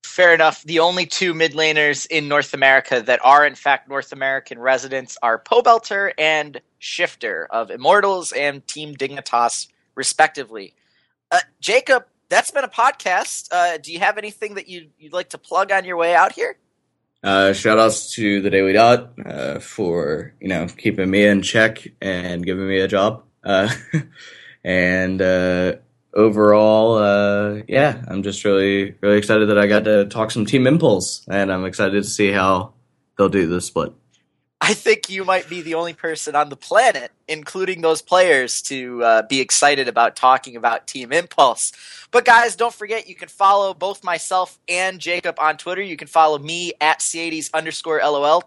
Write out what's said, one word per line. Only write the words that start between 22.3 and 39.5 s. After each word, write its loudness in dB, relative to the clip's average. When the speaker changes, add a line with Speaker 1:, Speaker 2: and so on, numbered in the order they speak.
Speaker 2:
giving -6
me 0
a 0
job. -2
Uh, 0
<laughs> -10
and, 0
uh, 0
overall, 4
uh, 0
yeah, 0
I'm -8
just -8
really, 0
really 4
excited 2
that 4
I 4
got 2
to 2
talk -4
some -4
Team 2
Impulse, 2
and -2
I'm -4
excited -2
to -8
see 0
how 0
they'll 2
do 0
this -4
split. -6
Speaker 1:
I -2
think 0
you -10
might -2
be -10
the -8
only -4
person -8
on 0
the -14
planet, 0
including -6
those 2
players, 2
to, -8
uh, 6
be -2
excited 2